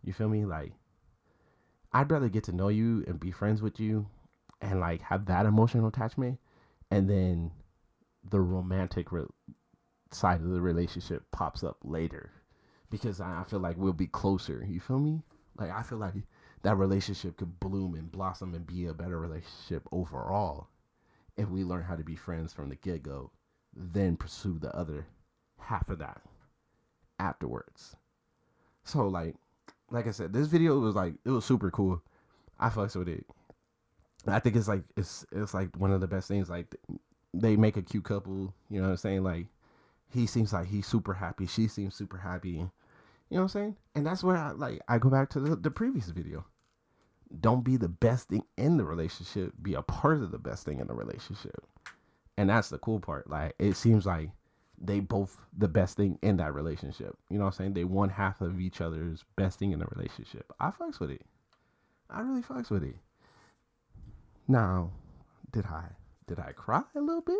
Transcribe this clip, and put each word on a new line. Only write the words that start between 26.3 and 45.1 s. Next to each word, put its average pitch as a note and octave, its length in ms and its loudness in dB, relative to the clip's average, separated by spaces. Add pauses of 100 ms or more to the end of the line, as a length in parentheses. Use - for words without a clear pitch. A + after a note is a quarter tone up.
afterwards. - 760 -6 (880)
So, B2+ 240 0
like, E2+ 280 -2 (560)
like A#2 160 -2
I A2+ 40 -2
said, F#2+ 220 -6
this C#3 140 2
video D#3+ 320 6
was, A2 160 2
like, F#2 180 0 (100)
it A#2 60 -2
was B2 160 2
super G2+ 240 4
cool. F#2 320 2 (580)
I A2+ 100 2
fucks G#2 260 -2
with F2+ 140 -2
it. - 160 -6 (1000)
I G#2 140 4
think A2 160 4
it's, A2 120 4
like, G2 160 2 (140)
it's, - 340 -4
it's, G2+ 220 -4
like, F#2+ 240 -2
one F#2+ 140 4
of F#2+ 100 4
the F#2 60 0
best F#2 200 -4
things. G2 220 0
Like, F2 260 -8 (560)
they G#2+ 240 4
make G#2+ 220 6
a G2 60 -2
cute - 220 -4
couple, F#2+ 480 -4 (160)
you G2+ 120 -2
know F#2 60 2
what F#2+ 40 4
I'm F2+ 60 0
saying? F#2+ 260 0
Like, F2 220 -2 (640)
he B2 160 2
seems A2 260 2
like F2 160 0
he's G2+ 200 -2
super G2+ 260 0
happy. F#2 320 -4
She A2 220 0
seems G2+ 260 -4
super F#2+ 240 -10
happy. F2+ 320 -6
You - 880 -8
know - 0 -
what F#3 40 2
I'm F#3 80 2
saying? G#3 260 -6 (180)
And D3 140 0
that's F3+ 160 -2
where F#3 140 6
I, D3+ 140 -2
like, - 360 -6
I - 100 6
go B2 120 8